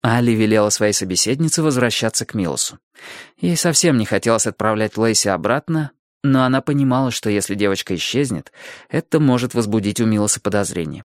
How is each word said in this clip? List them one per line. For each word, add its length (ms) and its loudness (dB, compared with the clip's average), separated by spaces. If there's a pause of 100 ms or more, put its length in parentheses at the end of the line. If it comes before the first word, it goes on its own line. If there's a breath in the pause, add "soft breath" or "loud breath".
Али 320 2
велела 340 4
своей 240 0
собеседнице 680 -2
возвращаться 600 0
к 80 -16
Милосу. 460 -4 (580 loud breath)
Ей 180 0
совсем 420 2
не 80 2
хотелось 420 0
отправлять 500 -2
Лэйси 320 2
обратно, 600 -2 (320)
но 200 4
она 180 2
понимала, 500 0
что 180 -4
если 260 0
девочка 400 0
исчезнет, 560 -4 (380 loud breath)
это 300 0
может 340 2
возбудить 480 0
у 40 2
Милоса 360 0
подозрение. 640 -4